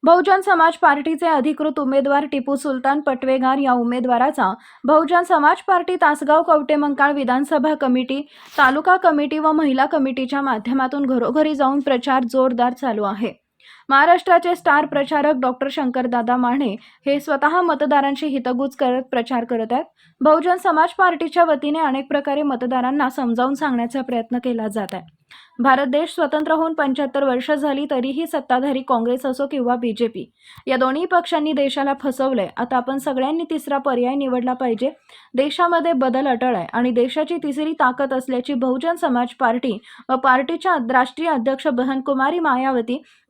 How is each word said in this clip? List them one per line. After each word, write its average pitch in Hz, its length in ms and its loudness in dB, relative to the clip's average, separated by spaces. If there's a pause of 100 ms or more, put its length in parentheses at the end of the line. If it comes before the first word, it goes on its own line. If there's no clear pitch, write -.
बहुजन 359 380 6
समाज 339 320 4
पार्टीचे 311 540 0
अधिकृत 302 520 0
उमेदवार 277 460 2
टिपू 277 300 -2
सुलतान 277 460 -2
पटवेगार 262 560 0
या 277 140 2
उमेदवाराचा 240 800 0 (300)
बहुजन 320 400 4
समाज 330 440 2
पार्टी 359 280 2
तासगाव 302 480 4
कवठे 302 320 2
मंकाळ 285 380 2
विधानसभा 277 600 0
कमिटी, 262 480 -2 (360)
तालुका 302 400 4
कमिटी 311 420 2
व 311 120 2
महिला 285 340 2
कमिटीच्या 269 560 -2
माध्यमातून 262 640 -2
घरोघरी 262 500 0
जाऊन 277 240 2
प्रचार 262 440 0
जोरदार 247 500 0
चालू 233 300 -4
आहे. 202 300 -4 (560)
महाराष्ट्राचे 349 680 4
स्टार 302 300 2
प्रचारक 294 500 0
डॉक्टर 254 360 -2
शंकरदादा 247 640 -2
माने 247 380 0 (300)
हे 277 140 0
स्वतः 294 420 0
मतदारांची 285 680 0
हितगुज 254 480 -4
करत 254 280 0
प्रचार 240 400 -4
करत 233 280 -4
आहेत. 285 140 -2 (360)
बहुजन 320 340 4
समाज 349 340 2
पार्टीच्या 339 540 0
वतीने 302 360 0
अनेक 269 280 -2
प्रकारे 285 360 -2
मतदारांना 262 680 -2
समजावून 254 440 -2
सांगण्याचा 254 480 -2
प्रयत्न 240 420 -4
केला 226 240 -4
जात 214 260 -6
आहे. 175 280 -16 (380)
भारत 269 260 2
देश 294 240 0
स्वतंत्र 311 420 -2
होऊन 320 220 0
पंच्याहत्तर 277 500 -2
वर्ष 254 280 0
झाली, 285 400 -2
तरीही 269 360 -4
सत्ताधारी 269 540 -2
काँग्रेस 247 440 -2
असो 269 220 -2
किंवा 254 280 -2
बीजेपी, 226 560 -4 (360)
या 262 100 0
दोन्ही 262 280 0
पक्षांनी 339 480 0
देशाला 277 400 0
फसवलंय. 262 640 -2
आता 240 200 -2
आपण 262 200 -4
सगळ्यांनी 277 520 -2
तिसरा 285 280 -4
पर्याय 262 380 0
निवडला 254 380 -2
पाहिजे. 254 380 -2 (420)
देशामध्ये 330 600 0
बदल 262 340 0
अटळ 247 280 0
आहे 175 180 -4
आणि 247 180 0
देशाची 294 460 0
तिसरी 302 360 -4
ताकद 269 400 0
असल्याची 262 400 -4
बहुजन 254 420 -2
समाज 247 320 -2 (120)
पार्टी 240 380 -2 (320)
व 254 60 0
पार्टीच्या 269 600 0 (160)
राष्ट्रीय 262 380 0
अध्यक्ष 269 380 -2
बहन 262 340 -2
कुमारी 277 380 -2
मायावती 254 640 -2 (280)